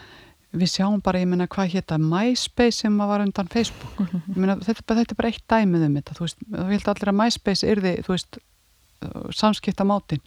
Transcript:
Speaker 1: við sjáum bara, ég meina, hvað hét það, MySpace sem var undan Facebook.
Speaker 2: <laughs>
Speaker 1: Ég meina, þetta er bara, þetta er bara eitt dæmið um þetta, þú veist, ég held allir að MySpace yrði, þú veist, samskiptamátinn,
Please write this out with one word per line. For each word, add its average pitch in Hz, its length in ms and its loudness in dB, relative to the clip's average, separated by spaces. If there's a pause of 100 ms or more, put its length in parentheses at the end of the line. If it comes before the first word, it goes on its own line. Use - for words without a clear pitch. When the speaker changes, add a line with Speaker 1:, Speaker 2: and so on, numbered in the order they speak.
(500)
Speaker 1:
við 175 180 0
sjáum 196 340 0
bara, 185 200 2
ég 180 80 2
meina, 175 180 0
hvað 190 240 -2
hét 185 160 -2
það, 156 160 0
MySpace 233 800 0
sem 208 160 2
var 208 260 0
undan 196 240 -2
Facebook. - 540 -4 (100)
Speaker 2:
<laughs> 175 160 -4
Speaker 1:
Ég 190 80 -4
meina, 190 240 2
þetta 220 220 -2
er - 40 -20
bara, 226 140 2
þetta 233 140 -2
er - 80 -2
bara 233 100 0
eitt - 160 -12
dæmið 185 380 4
um 143 100 2
þetta, - 220 -8
þú 170 80 -4
veist, - 180 -10
ég 185 300 -4
held 202 180 0
allir 202 200 -2
að 202 40 4
MySpace 208 560 2
yrði, 185 200 2 (120)
þú 185 80 -2
veist, - 280 -6 (880)
samskiptamátinn, 202 960 0